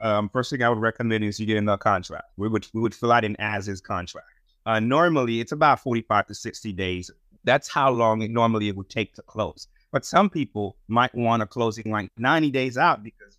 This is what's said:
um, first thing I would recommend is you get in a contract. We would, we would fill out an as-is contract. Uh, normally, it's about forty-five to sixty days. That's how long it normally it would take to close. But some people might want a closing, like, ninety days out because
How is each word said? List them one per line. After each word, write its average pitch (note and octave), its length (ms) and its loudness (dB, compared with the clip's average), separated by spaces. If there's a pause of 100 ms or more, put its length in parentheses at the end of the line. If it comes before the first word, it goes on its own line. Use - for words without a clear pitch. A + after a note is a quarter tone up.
um, G#2 280 0
first B2+ 220 -2
thing C3 100 -4
I A#2+ 80 4
would A#2 80 2
recommend A2 460 0
is G#2 160 -4
you G#2+ 80 -2
get G#2+ 100 2
in G#2 100 2
a G2+ 100 2
contract. F#2 480 -2 (120)
We G2+ 120 -2
would, G#2+ 240 -2
we A2 80 -4
would A2+ 120 -2
fill A#2+ 180 0
out A#2 140 6
an G#2 140 -4
as-is G2+ 420 -6
contract. - 460 -8 (400)
Uh, A2+ 120 2
normally, B2+ 600 2
it's A#2 140 -8
about D3+ 260 4
forty-five A2+ 480 0
to G2+ 80 -14
sixty - 360 -10
days. F#2 380 -6 (360)
That's C3 240 2
how C#3 200 2
long A2+ 320 2
it G#2+ 80 -4
normally A2+ 380 2
it G2 80 -4
would F#2+ 140 -12
take - 260 -6
to - 80 -20
close. - 440 -8 (240)
But C3+ 140 -4
some G3 240 4
people G#2 480 -6 (100)
might A#2+ 280 0
want A#2 260 0
a G2+ 60 -4
closing, A2+ 420 -4
like, G#2 280 -4
ninety D3 340 2
days C3 260 -2
out C#3+ 240 2
because G#2+ 380 -20